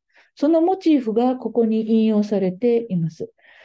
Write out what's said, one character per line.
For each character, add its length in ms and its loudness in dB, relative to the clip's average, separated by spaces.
そ 120 -2
の 140 2
モ 160 2
チ 200 2
ー 20 0
フ 140 -4
が 220 0
こ 160 -8
こ 140 0
に 220 -2
引 180 2
用 180 2
さ 160 -2
れ 120 0
て 380 -2
い 60 -4
ま 160 -2
す。 200 -12